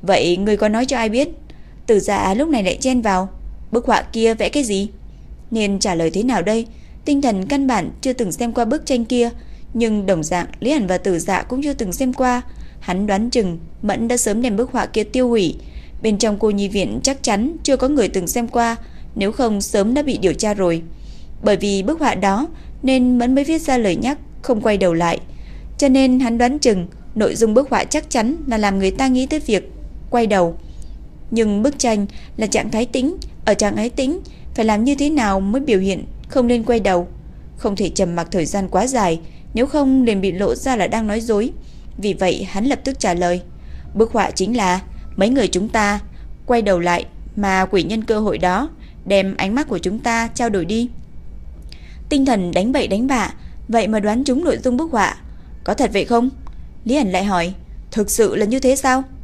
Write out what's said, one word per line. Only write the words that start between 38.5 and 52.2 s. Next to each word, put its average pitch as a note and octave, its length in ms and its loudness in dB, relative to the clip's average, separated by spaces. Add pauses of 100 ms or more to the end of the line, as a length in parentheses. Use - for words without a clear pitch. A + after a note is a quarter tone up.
quá G3 180 2
dài, G3 320 2 (340)
nếu A#3 120 2
không C4+ 380 4
liền G#3+ 180 2
bị F#3+ 100 2
lộ G3 240 0
ra C4 200 0
là G3 120 2
đang A3 200 0
nói G#3+ 140 0
dối. A3+ 280 0 (480)
Vì G3 160 0
vậy F#3 360 0
hắn G3+ 160 -2
lập C#4 180 2
tức C4+ 160 -4
trả F#3 140 2
lời, F3 280 0 (520)
"Bức A3 180 2
họa G3+ 200 2
chính G#3+ 260 0
là F#3+ 240 2 (340)
mấy G3 140 4
người B3+ 180 4
chúng F#3 220 -2
ta G#3 300 0 (460)
quay A#3+ 160 2
đầu G3 180 2
lại F3 260 0 (300)
mà F#3+ 300 2
quỷ F#3 180 2
nhân G#3+ 200 -2
cơ G#3+ 160 0
hội G#3 180 0
đó F#3 320 0 (360)
đem G3 320 2
ánh G3 180 0
mắt D4+ 120 0
của G#3+ 100 -2
chúng G#3+ 220 -2
ta A3+ 360 0
trao A#3 140 0
đổi F#3+ 160 0
đi." A3+ 240 0 (1200)
Tinh C#4 160 4